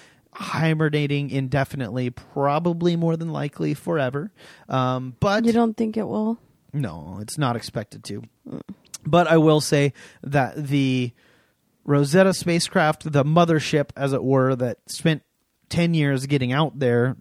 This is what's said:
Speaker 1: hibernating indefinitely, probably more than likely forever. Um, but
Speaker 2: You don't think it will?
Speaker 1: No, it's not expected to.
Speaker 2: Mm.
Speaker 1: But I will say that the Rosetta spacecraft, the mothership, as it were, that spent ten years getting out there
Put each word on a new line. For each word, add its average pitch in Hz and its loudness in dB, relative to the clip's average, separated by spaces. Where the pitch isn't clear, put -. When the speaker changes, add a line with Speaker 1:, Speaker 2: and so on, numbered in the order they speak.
Speaker 1:
hibernating 147 -2
indefinitely, 131 -4
probably 170 -2
more 165 0
than 165 -6
likely 147 -4
forever. 143 -4
Um, 127 -2
but 208 0
Speaker 2:
You 233 2
don't 226 2
think 220 -4
it 220 -4
will? 214 -2
Speaker 1:
No, 92 -8
it's 113 -12
not 131 0
expected 110 -10
to. 104 -12
Speaker 2:
Mm. - -14
Speaker 1:
But 165 2
I 165 4
will 156 6
say 143 0
that 139 -2
the 135 0
Rosetta 143 4
spacecraft, 165 0
the 143 4
mothership, 156 2
as 135 -2
it 135 -2
were, 131 4
that 120 -4
spent - -2
ten 170 0
years 143 2
getting 131 0
out 139 0
there 120 2